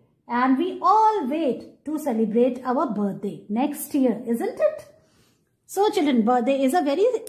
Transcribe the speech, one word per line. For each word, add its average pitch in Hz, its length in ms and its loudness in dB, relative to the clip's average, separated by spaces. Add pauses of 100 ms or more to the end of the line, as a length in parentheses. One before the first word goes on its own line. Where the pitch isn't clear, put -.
(260)
and 254 300 2
we 359 240 -4
all 415 460 4
wait 294 580 -4
to 302 140 -6
celebrate 240 680 0
our 269 260 -2
birthday 190 560 -6
next 269 460 -4
year, 254 320 2
isn't 285 340 -4
it? - 260 0 (800)
So 403 240 0
children, 285 320 2
birthday 247 400 2
is 262 100 2
a 359 80 2
very, 294 240 0 (240)